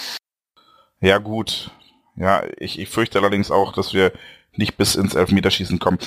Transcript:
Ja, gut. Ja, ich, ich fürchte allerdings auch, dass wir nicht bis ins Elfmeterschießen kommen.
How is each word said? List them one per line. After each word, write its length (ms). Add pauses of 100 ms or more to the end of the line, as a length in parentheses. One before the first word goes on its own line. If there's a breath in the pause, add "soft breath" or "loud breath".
(1000 loud breath)
Ja, 160
gut. 540 (440 soft breath)
Ja, 280 (140)
ich, 220
ich 100
fürchte 300
allerdings 320
auch, 220
dass 200
wir 180 (420 loud breath)
nicht 240
bis 180
ins 180
Elfmeterschießen 640
kommen. 300